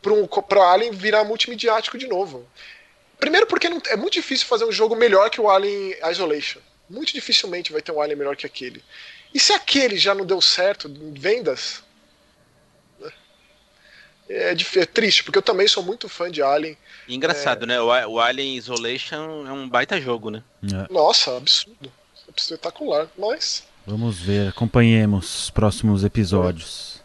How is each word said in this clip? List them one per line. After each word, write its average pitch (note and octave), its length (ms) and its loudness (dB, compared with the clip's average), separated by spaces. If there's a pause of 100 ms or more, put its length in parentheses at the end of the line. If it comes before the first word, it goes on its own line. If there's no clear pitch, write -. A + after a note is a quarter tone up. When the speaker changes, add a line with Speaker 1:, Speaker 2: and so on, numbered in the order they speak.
Speaker 1:
pra G3+ 120 0
um, G#3 140 2
co-, - 160 -2
pra G3 280 6
Alien A3 200 4
virar G#3 320 2
multimediático A3 720 -2
de C4 80 -10
novo. F3+ 400 -4 (720)
Primeiro F#4+ 300 4
porque E4+ 220 0
não, E4+ 180 -6
é A#3 80 0
muito C#4 180 -2
difícil C4+ 320 -2
fazer A3+ 200 0
um A3+ 60 -2
jogo G#3+ 240 2
melhor A3 340 6
que A3 120 -6
o G#3+ 80 4
Alien G3 460 2 (160)
Isolation. E3 480 -2 (300)
Muito A#3+ 240 -8
dificilmente F#3 580 -2
vai D#3 100 -2
ter F3 120 -10
um D3 80 -2
Alien D3+ 180 -2
melhor C#3 160 -4
que - 100 -14
aquele. B2+ 380 -12 (500)
E C#4 60 -2
se - 140 4
aquele B3+ 440 2
já G3 160 2
não G3 120 -2
deu F3+ 160 0
certo F#3 480 0
em D3 240 -18
vendas, D#3+ 680 -2 (2500)
é F3+ 240 -2
dif-, - 260 -2
é E3+ 60 4
triste, G#3+ 380 2
porque - 140 0
eu G3 40 4
também G3 260 2
sou G#3+ 140 0
muito G3 280 -8
fã F3 200 -8
de D3+ 140 -4
Alien. D3+ 340 0 (300)
Speaker 2:
E B2 80 -10
engraçado, C#3 480 -2
Speaker 1:
É. - 40 -8
Speaker 2:
né? B2 140 0
O A#2 100 2
A-, B2 160 2
o A2+ 120 -4
Alien C3 380 0
Isolation C3 920 -8
é C3+ 40 -12
um C#3 180 -10
baita C3 320 0
jogo, A#2 280 -4
né? G#2+ 140 -12 (200)
Speaker 3:
É. G2 300 -4
Speaker 1:
Nossa, D#3+ 440 2
absurdo. C#3 540 -2 (440)
Espetacular, D#3+ 720 -4 (100)
mas A3 460 -4 (220)
Speaker 3:
Vamos G#2+ 340 -4
ver, G2+ 300 0
acompanhemos A2 960 2
os - 40 -8
próximos G#2 540 2
episódios. F2+ 1000 -2